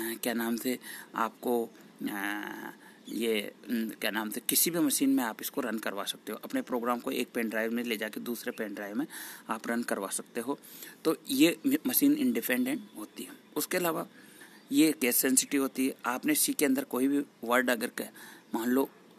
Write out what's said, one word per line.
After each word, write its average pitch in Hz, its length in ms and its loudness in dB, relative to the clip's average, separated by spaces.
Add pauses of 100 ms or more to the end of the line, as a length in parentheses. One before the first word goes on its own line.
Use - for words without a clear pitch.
(240)
क्या 120 100 0
नाम 117 220 -2
से 123 240 -2 (360)
आपको, 113 540 0 (400)
अ, 104 340 -4 (640)
ये, 110 420 0 (180)
न, 113 220 -2 (100)
क्या 110 100 -2
नाम 110 180 -2
से 113 200 -8
किसी 147 220 4
भी 170 80 0
मशीन 139 300 4
में 135 140 6
आप 110 180 -2
इसको - 200 -6
run 113 160 -2
करवा 101 260 -4
सकते 107 280 -8
हो, 110 120 -8
अपने 131 180 -4
program 120 380 -2
को 131 120 -4
एक 127 220 -2
pen 117 160 -2
drive 113 220 -2
में 117 120 -2
ले 117 140 -2
जाके 107 220 -6
दूसरे 117 320 -6
pen 107 220 -6
drive 101 220 -8
में 139 120 -2 (420)
आप 110 180 -6
run 120 160 0
करवा 110 240 -4
सकते - 340 -6
हो। 131 180 -4 (460)
तो 156 120 4 (120)
ये 147 280 6 (100)
म-, 135 80 4 (120)
machine 139 260 6
independent 123 720 0 (100)
होती - 260 -12
है। - 60 -16 (260)
उसके 151 220 -2
अलावा 170 300 0 (640)
ये 147 200 8
case 123 260 2
sensitive 135 440 4
होती 131 260 0
है। - 80 -4 (100)
आपने 135 300 0
सी 143 180 2
के 147 120 2
अंदर 135 180 4
कोई 131 240 0
भी 143 160 2 (200)
word 123 260 2
अगर 120 180 0
कह, - 180 -8 (500)
मान 120 140 0
लो 131 200 2 (300)